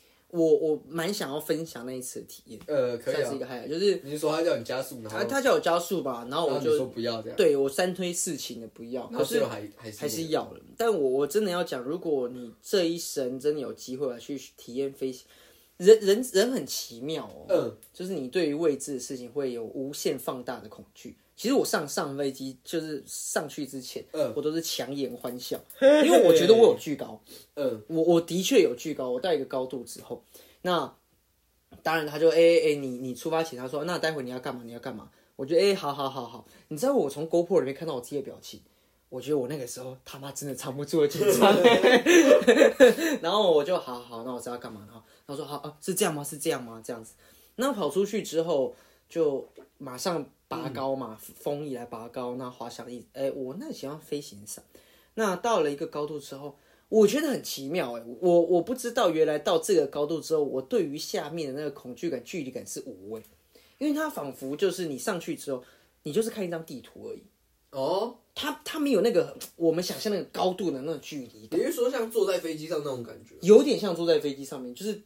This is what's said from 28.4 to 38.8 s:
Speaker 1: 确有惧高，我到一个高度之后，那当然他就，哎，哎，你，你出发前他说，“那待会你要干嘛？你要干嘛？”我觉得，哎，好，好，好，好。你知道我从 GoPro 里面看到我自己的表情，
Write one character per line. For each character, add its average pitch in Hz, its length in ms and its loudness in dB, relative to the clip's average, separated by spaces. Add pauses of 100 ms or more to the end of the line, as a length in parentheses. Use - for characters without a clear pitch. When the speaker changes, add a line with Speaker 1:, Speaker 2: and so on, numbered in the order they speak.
Speaker 1:
确 233 180 6
有 123 140 4
惧 - 180 -8
高， 131 160 -4
我 123 120 -2
到 185 120 0
一 147 60 2
个 135 60 -4
高 131 200 -4
度 127 200 -8
之 - 160 -16
后， - 200 -14 (420)
那 165 300 -2 (880)
当 160 160 0
然 160 80 -2
他 147 140 -6
就， 165 120 4
哎， 156 60 2
哎， 165 380 6
你， 135 240 -6
你 127 160 -8
出 160 160 -8
发 160 100 2
前 165 160 -6
他 127 120 -10
说 147 180 -6
，“那 175 100 -4
待 160 140 -2
会 147 140 -6
你 123 60 -8
要 127 100 -8
干 139 120 -8
嘛？ 123 140 -12
你 117 60 -14
要 117 80 -14
干 131 140 -10
嘛？” 104 140 -16 (280)
我 135 100 -8
觉 156 80 -2
得， 170 80 6
哎， 202 140 6
好， 143 180 -4
好， 139 160 -4
好， 131 160 -8
好。 113 180 -16 (220)
你 156 100 -8
知 151 80 -2
道 277 80 4
我 190 160 2
从 147 200 -6
GoPro 175 320 2
里 131 60 -2
面 135 60 -4
看 160 140 -10
到 156 80 -6
我 123 60 -6
自 - 100 -16
己 143 60 -6
的 135 60 -4
表 - 200 -14
情， - 180 -18 (480)